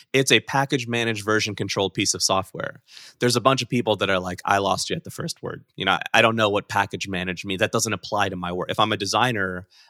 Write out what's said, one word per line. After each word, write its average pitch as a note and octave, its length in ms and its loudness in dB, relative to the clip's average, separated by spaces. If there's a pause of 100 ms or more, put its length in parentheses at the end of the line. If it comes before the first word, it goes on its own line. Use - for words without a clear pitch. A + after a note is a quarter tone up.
(140)
it's C3 180 4
a A#2 80 8
package C3+ 480 0
managed, A2+ 380 -2
version G#2+ 280 2
controlled G2 400 -2
piece G2+ 200 0
of F#2 100 -2
software, - 580 -2 (380)
there's A#2+ 160 2
a A#2 60 4
bunch C3 200 0
of B2+ 60 -6
people A2 300 0
that G2 120 0
are F#2+ 80 2
like, F2+ 280 -6
"I G2+ 140 2
lost F#2+ 300 0
you - 60 -2
at E3+ 80 -8
the - 80 -14
first - 320 -10
word." - 220 -10 (100)
You - 80 -8
know, F#2+ 80 2
I, F2+ 100 0 (120)
I A2+ 80 6
don't A2+ 160 4
know A2 120 4
what G2+ 200 -2
package G2+ 400 -2
managed F2+ 360 -6
means. F#2+ 140 -4
That G#2+ 140 2
doesn't A2 180 0
apply G2+ 380 -2
to F#2+ 80 -6
my F2+ 160 -6
work. F2+ 180 -4
If G2 80 0
I'm G#2+ 140 2
a G#2+ 40 -2
designer, G2 680 -2 (220)